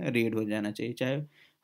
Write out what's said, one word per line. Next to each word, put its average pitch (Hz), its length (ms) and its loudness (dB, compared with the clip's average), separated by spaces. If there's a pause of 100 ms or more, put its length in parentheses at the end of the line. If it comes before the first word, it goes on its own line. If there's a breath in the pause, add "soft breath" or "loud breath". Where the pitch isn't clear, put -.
रेड 117 340 2
हो 110 100 0
जाना 104 260 0
चाहिए। 117 220 -4
चाहे 131 280 0 (420 soft breath)